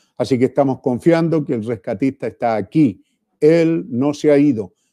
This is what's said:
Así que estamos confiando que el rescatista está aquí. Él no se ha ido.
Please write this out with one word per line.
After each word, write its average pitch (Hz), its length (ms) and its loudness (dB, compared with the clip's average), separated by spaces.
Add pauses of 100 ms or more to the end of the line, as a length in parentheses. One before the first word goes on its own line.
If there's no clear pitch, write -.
(160)
Así 123 220 -2
que 123 80 2
estamos 135 340 0
confiando 160 640 0
que 135 100 -6
el 110 100 -6
rescatista 123 600 -6
está 113 300 -4
aquí. 107 480 0 (340)
Él 165 500 2
no 139 260 -2
se 151 160 0
ha 143 80 4
ido. 127 340 0 (200)